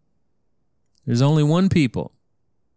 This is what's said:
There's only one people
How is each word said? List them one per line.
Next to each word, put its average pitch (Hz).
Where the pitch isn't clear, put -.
There's 120
only 151
one 170
people 120